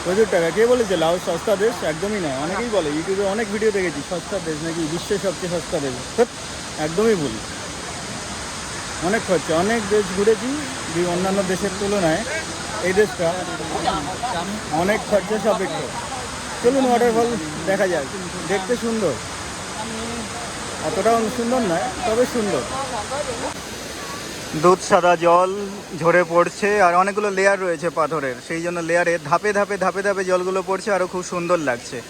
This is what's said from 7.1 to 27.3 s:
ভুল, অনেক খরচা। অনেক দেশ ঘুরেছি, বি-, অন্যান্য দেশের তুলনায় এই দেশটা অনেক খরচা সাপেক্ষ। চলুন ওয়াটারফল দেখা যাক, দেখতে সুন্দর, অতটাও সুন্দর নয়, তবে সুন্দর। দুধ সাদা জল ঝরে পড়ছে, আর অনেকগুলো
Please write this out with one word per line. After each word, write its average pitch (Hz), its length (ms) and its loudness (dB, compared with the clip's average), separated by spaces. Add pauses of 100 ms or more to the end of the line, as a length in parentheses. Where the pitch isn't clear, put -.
ভুল, 143 160 0 (1800)
অনেক 214 200 2
খরচা। 160 280 2
অনেক 214 340 2
দেশ 208 160 4 (100)
ঘুরেছি, 214 340 4 (460)
বি-, 175 140 2
অন্যান্য 190 380 2
দেশের 190 220 0 (100)
তুলনায় 202 440 2 (600)
এই 185 100 0
দেশটা 180 400 2 (1400)
অনেক 185 280 2 (100)
খরচা 208 340 2
সাপেক্ষ। 190 300 2 (920)
চলুন 262 220 4
ওয়াটারফল 240 500 4 (300)
দেখা 196 220 2
যাক, 165 160 0 (440)
দেখতে 196 280 0
সুন্দর, 220 380 0 (1700)
অতটাও 220 520 2
সুন্দর 240 220 2
নয়, 190 280 0 (180)
তবে 233 200 4
সুন্দর। 233 360 0 (2000)
দুধ 185 180 6 (100)
সাদা 175 260 6
জল 175 400 4 (440)
ঝরে 170 300 6
পড়ছে, 175 520 4
আর 175 140 6
অনেকগুলো 196 360 2